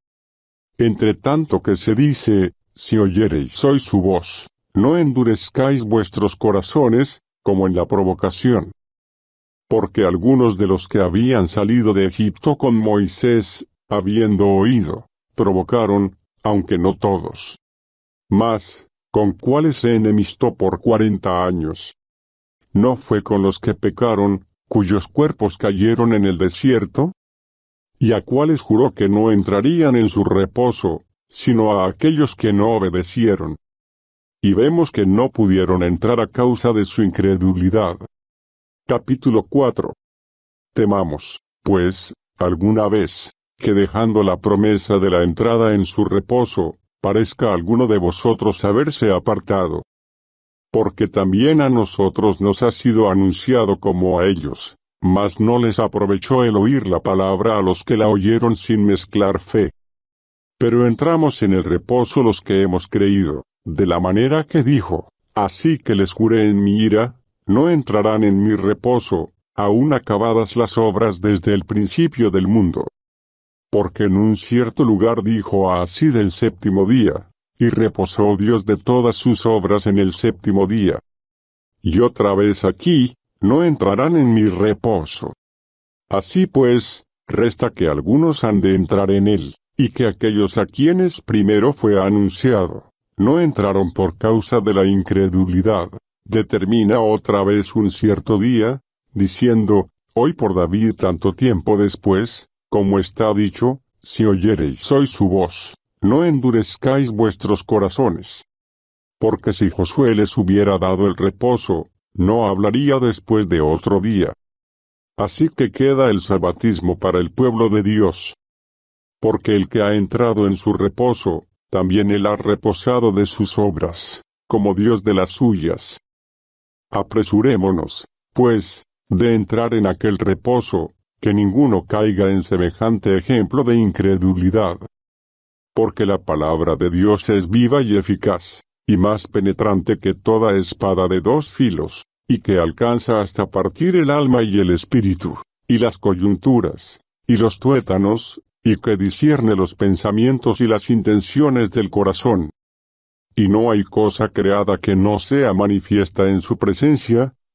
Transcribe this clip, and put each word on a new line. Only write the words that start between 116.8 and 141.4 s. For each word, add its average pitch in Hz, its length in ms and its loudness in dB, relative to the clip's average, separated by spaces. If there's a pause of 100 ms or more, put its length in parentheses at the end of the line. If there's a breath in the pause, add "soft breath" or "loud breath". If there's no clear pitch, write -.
para 90 200 0
el 85 120 -4
pueblo 117 380 0
de 104 120 0
Dios. 107 520 -2 (880)
Porque 107 340 0
el 95 140 0
que 110 120 0
ha 104 140 0
entrado 107 500 0
en 98 120 0
su 104 160 -2
reposo, 98 760 -2 (280)
también 95 360 0
él 101 140 0
ha 104 120 -2
reposado 110 760 0
de 101 140 0
sus - 320 -4
obras, 90 640 -4 (260)
como 101 260 0
Dios 104 300 2
de 104 100 0
las 92 160 0
suyas. 90 720 -2 (920)
Apresurémonos, 101 1160 -2 (280)
pues, 117 520 0 (240)
de 113 260 2
entrar 113 380 -2
en 110 120 2
aquel 95 320 -2
reposo, 98 760 -2 (320)
que 107 80 2
ninguno 101 540 2
caiga 104 420 0
en 95 140 0
semejante 98 760 -2
ejemplo 123 460 0
de 120 120 2
incredulidad. 95 1040 0 (960)
Porque 107 320 0
la 98 140 0
palabra 80 560 -2
de 87 160 -2
Dios 98 400 2
es 95 180 0
viva 120 320 2
y 104 160 0
eficaz, 95 640 -4 (240)
y 104 120 2
más 92 300 0
penetrante 98 680 -2
que 95 160 -2
toda 110 420 0
espada 92 520 -2
de 90 140 -2
dos 135 300 -2